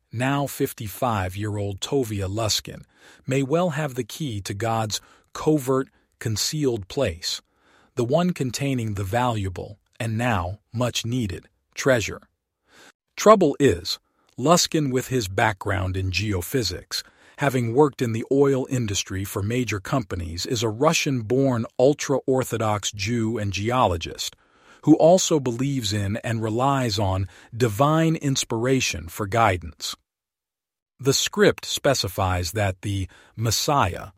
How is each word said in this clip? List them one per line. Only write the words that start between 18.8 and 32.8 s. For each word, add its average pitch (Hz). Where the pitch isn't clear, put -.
for 98
major 110
companies, 87
is 117
a 113
Russian-born 127
ultra-Orthodox 127
Jew 113
and 101
geologist, 101
who 147
also 170
believes 127
in 104
and 113
relies 120
on 95
divine 143
inspiration 127
for -
guidance. 95
The 131
script -
specifies 92
that 101